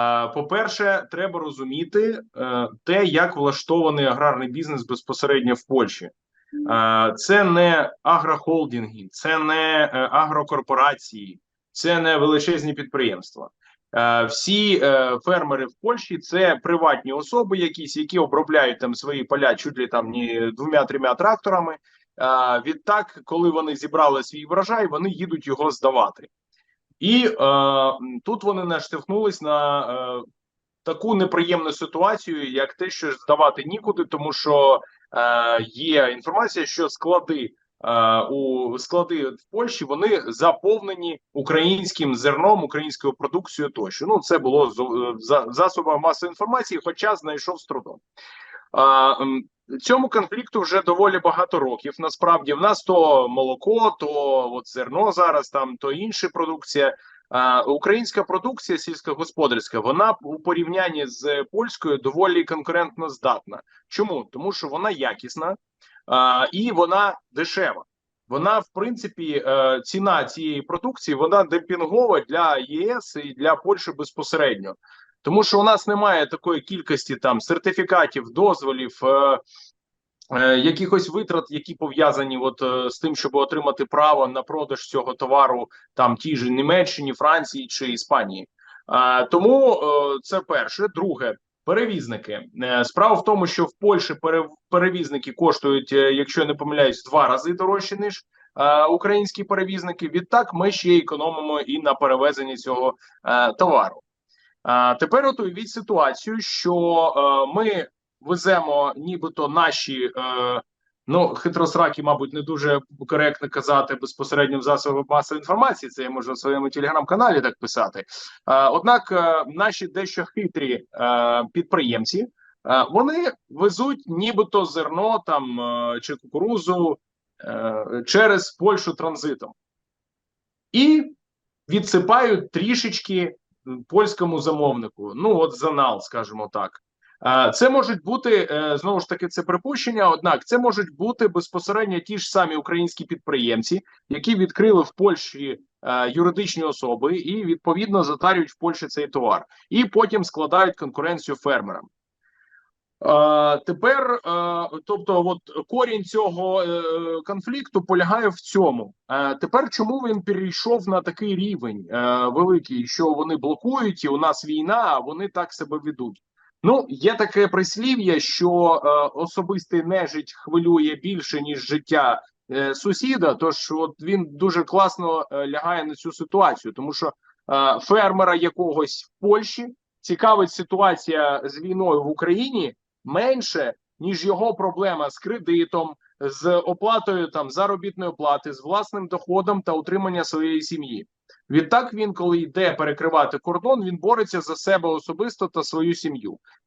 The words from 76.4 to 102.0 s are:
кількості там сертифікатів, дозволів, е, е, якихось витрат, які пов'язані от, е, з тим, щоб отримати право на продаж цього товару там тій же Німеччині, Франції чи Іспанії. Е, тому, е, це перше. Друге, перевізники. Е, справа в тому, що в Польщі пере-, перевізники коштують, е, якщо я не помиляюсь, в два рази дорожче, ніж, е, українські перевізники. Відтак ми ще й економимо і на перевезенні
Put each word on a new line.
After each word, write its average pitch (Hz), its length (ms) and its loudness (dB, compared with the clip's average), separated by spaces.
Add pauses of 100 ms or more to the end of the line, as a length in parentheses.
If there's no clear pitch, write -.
кількості 156 540 -6
там 123 260 0
сертифікатів, 175 880 0
дозволів, 135 720 0
е, 139 360 4 (920)
е, 131 260 4
якихось 175 520 2
витрат, 170 400 -4
які 147 260 -12
пов'язані 139 640 0
от, 127 240 -4
е, 127 280 -2
з - 100 -10
тим, 160 160 -4
щоб 135 200 -4
отримати 143 500 0
право 147 420 4
на 127 160 -6
продаж 143 440 -8
цього 127 260 -4
товару 127 540 2 (260)
там 120 220 2
тій 156 200 -4
же 123 140 -2
Німеччині, 143 640 0
Франції 143 540 0
чи 127 240 -6
Іспанії. 104 560 -2 (460)
Е, 127 320 4
тому, 240 480 6
е, 143 500 0
це 190 160 -6
перше. 151 560 -4
Друге, 143 400 -4 (300)
перевізники. 147 800 -4 (180)
Е, 123 220 2
справа 214 300 4
в 175 80 -2
тому, 196 240 2
що 170 180 -2
в - 140 -8
Польщі 190 340 2
пере-, 160 360 -2 (200)
перевізники 170 640 0
коштують, 139 640 0
е, 135 200 6
якщо 139 280 0
я 147 60 2
не 147 60 -2
помиляюсь, 147 520 0
в 131 40 -18
два 139 180 6
рази 135 260 0
дорожче, 190 440 -2
ніж, 202 260 -6 (320)
е, 147 300 6
українські 196 580 0
перевізники. 185 640 -4
Відтак 180 460 0
ми 185 180 0
ще 180 180 -2
й 175 100 8
економимо 156 600 -2
і 143 220 -4
на 143 120 2
перевезенні 135 640 0